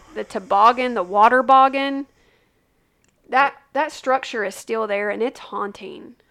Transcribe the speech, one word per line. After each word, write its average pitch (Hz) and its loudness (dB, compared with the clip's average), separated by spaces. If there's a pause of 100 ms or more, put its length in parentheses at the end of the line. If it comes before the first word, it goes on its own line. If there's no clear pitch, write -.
(140)
the 214 -10
toboggan, 226 0
the 202 -4
water 214 4
boggin. 269 2 (1200)
That, 269 0 (180)
that 302 -4
structure 254 -4
is 196 -8
still 220 -6
there, 202 -4
and 202 -6
it's 269 -8
haunting. 208 -12 (160)